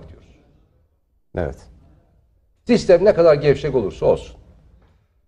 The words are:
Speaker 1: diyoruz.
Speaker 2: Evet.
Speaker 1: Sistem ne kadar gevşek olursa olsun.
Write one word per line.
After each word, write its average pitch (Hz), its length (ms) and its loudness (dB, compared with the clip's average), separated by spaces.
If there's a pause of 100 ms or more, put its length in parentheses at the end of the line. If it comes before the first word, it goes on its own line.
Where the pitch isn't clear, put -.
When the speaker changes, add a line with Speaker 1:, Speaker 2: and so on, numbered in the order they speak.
Speaker 1:
diyoruz. - 180 -20 (1120)
Speaker 2:
Evet. 73 200 -8 (1120)
Speaker 1:
Sistem 190 380 2
ne 214 80 4
kadar 165 220 4
gevşek 143 400 -2
olursa 107 300 -4
olsun. - 300 -2 (920)